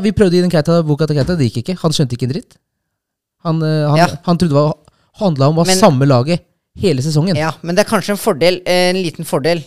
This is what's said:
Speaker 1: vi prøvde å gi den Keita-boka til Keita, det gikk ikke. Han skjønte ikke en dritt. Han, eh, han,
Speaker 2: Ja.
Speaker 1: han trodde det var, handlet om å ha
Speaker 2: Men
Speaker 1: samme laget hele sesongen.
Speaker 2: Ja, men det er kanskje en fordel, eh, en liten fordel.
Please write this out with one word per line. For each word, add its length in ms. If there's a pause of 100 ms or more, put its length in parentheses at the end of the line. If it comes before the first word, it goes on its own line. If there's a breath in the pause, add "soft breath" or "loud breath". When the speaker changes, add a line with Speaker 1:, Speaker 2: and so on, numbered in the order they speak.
Speaker 1:
vi 100
prøvde 200
å 40
gi 60
den 80
Keita-boka 580
til 80
Keita, 220
det 120
gikk 140
ikke. 160
Han 120
skjønte 260
ikke 100
en 60
dritt. 220 (880)
Han, 180
eh, 260
han, 80
Speaker 2:
Ja. 100 (200)
Speaker 1:
han 100
trodde 160
det 80
var, 140 (440)
handlet 300
om 80
å 80
ha 0
Speaker 2:
Men 160
Speaker 1:
samme 260
laget 340 (360)
hele 240
sesongen. 360
Speaker 2:
Ja, 160 (100)
men 120
det 120
er 20
kanskje 220
en 100
fordel, 460
eh, 260
en 100
liten 220
fordel. 420